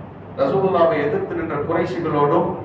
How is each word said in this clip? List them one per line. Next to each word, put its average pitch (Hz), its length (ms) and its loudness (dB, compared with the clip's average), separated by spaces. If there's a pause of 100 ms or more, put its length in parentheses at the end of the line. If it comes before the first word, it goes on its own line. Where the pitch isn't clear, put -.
(380)
ரசூலுல்லாவை 381 560 4
எதிர்த்து - 420 -2
நின்ற 320 200 -4
குறைஷிகளோடும் 165 1080 0